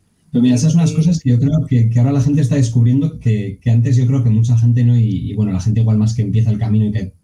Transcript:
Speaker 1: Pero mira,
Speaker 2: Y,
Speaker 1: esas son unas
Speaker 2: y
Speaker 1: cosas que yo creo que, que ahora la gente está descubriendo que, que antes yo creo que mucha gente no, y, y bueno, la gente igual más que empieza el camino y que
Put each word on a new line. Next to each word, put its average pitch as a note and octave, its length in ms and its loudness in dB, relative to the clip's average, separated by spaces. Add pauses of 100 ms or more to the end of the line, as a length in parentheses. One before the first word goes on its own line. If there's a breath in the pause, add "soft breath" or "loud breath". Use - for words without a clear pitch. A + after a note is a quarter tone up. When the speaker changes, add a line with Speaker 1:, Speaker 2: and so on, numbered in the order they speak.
(320)
Speaker 1:
Pero B2 100 0
mira, B2 140 2
Speaker 2:
Y, - 20 0
Speaker 1:
esas D#3 160 2
son E3+ 80 2
unas D3 100 2
Speaker 2:
y - 40 -8
Speaker 1:
cosas D#3+ 260 2
que B2+ 80 -2
yo A#2+ 100 2
creo D3 280 0
que, A#2 220 2
que A#2 100 0
ahora B2+ 120 2
la C#3+ 100 0
gente D3 200 0
está C#3 140 0
descubriendo B2+ 640 0
que, G2+ 420 -4
que A#2 100 -2
antes A#2 240 2
yo B2 120 2
creo A#2 160 0
que A#2+ 60 0
mucha A#2 280 0
gente A#2+ 260 2
no, A#2+ 140 2
y, G2 340 -2
y - 40 -8
bueno, G#2 180 -2
la F#2 80 -4
gente A2 180 -2
igual A2 180 0
más A2 160 0
que - 100 -4
empieza G#2+ 280 0
el G#2 80 -4
camino A2 260 0
y G#2 60 -4
que G2+ 220 -8 (100)